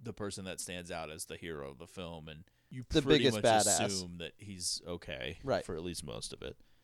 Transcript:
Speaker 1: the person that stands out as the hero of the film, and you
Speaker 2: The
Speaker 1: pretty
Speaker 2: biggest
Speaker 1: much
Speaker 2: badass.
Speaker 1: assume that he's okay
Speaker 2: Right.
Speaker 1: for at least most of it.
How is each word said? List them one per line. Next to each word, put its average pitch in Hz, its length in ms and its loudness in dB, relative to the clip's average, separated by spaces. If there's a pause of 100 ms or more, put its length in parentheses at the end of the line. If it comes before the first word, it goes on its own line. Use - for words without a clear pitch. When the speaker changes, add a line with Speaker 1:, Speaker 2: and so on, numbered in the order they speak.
Speaker 1:
the 120 100 -8
person 98 320 -6
that 90 160 -6
stands 90 300 -8
out 80 200 -4
as 80 140 -8
the 82 140 -10
hero 76 320 -6
of 67 80 -14
the 82 80 -12
film, 82 420 -8
and 78 160 -14 (260)
you 127 200 -8
Speaker 2:
The 160 100 6
Speaker 1:
pretty 139 240 6
Speaker 2:
biggest 113 180 6
Speaker 1:
much - 20 2 (220)
Speaker 2:
badass. 98 200 6
Speaker 1:
assume 90 320 -2
that 82 180 -8
he's 95 500 -4
okay 82 560 -6
Speaker 2:
Right. 120 220 2
Speaker 1:
for 95 100 -4
at 80 80 -4
least 87 220 -4
most 60 300 -8
of - 80 -12
it. - 140 -8 (280)